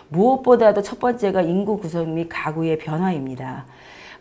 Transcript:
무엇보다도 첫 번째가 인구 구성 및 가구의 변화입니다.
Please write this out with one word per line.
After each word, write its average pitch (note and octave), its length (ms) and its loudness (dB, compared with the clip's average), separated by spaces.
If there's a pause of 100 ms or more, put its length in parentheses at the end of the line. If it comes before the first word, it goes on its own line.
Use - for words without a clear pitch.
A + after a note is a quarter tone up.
무엇보다도 A3+ 760 4
첫 A#3+ 160 -10
번째가 G#3 440 0
인구 G3 360 0
구성 E3 360 -4
및 E3 140 -4
가구의 D#3+ 500 -4
변화입니다. C#3 880 -4 (540)